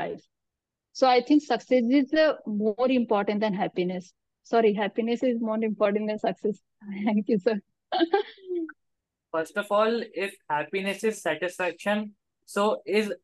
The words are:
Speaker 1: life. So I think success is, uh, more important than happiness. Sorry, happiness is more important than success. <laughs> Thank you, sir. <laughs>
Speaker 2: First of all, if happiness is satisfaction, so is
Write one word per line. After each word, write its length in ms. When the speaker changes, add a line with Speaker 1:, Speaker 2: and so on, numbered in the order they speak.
Speaker 1:
life. 200
So 160
I 120
think 220
success 400
is, 140
uh, 200
more 420
important 520
than 120
happiness. 500
Sorry, 280
happiness 580
is 100
more 300
important 380
than 100
success. 420
<laughs> 220
Thank 240
you, 100
sir. 220
<laughs> 1400
Speaker 2:
First 240
of 140
all, 320
if 100
happiness 540
is 80
satisfaction, 920
so 420
is 260